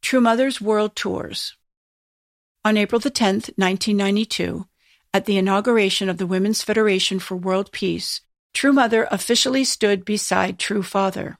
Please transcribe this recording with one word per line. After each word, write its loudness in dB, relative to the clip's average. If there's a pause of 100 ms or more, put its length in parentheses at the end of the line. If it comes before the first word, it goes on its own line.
True 2
Mother's 2
World 0
Tours. -6 (1080)
On 4
April 2
the -2
tenth, 0
nineteen 0
ninety-two, -2 (480)
at 2
the 0
inauguration 2
of -2
the -2
Women's 0
Federation 0
for -8
World -2
Peace, -4 (320)
True 2
Mother 2
officially 0
stood 0
beside -2
True -4
Father. -4